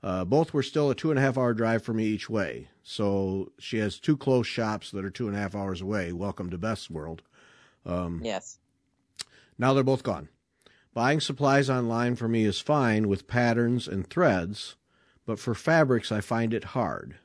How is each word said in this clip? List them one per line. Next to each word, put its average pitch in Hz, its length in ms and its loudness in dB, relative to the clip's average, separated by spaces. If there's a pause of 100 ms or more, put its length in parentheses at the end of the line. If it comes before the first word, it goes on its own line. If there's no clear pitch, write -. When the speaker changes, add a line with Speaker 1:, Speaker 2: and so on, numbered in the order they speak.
Speaker 1:
Uh, 92 220 -2
"Both 143 300 2
were 139 100 0
still 147 260 0
a 127 60 2
two 160 140 -2
and 143 100 2
a - 20 4
half 131 160 2
hour 123 160 2
drive 113 300 0
for 117 100 -4
me 110 120 0
each 107 240 -2
way." 73 400 -4 (140)
So 98 760 -2
she - 200 -4
has 104 200 -2
two 151 160 2
close 131 320 2
shops 107 440 -4
that 98 120 -6
are 98 60 -4
two 113 180 -6
and 101 80 -2
a 101 40 -2
half 98 140 -4
hours 98 280 -4
away. 95 320 -2
Welcome 92 380 -4
to 92 60 -6
Beth's 107 320 -4
world. 80 340 -10 (640)
Um, 87 380 -4
Speaker 2:
Yes. - 360 -8 (1000)
Speaker 1:
"Now 127 160 4
they're 135 100 4
both 131 200 0
gone. 80 260 -4 (640)
Buying 135 260 2
supplies 139 500 2
online 120 460 2
for 117 120 -4
me 113 180 4
is 101 140 0
fine 113 480 2
with 98 200 0
patterns 120 600 2
and 95 200 -4
threads, 104 680 0 (500)
but 110 100 -2
for 120 160 -4
fabrics 139 580 4
I 107 100 0
find 113 340 0
it 104 80 -4 (100)
hard. 65 520 -4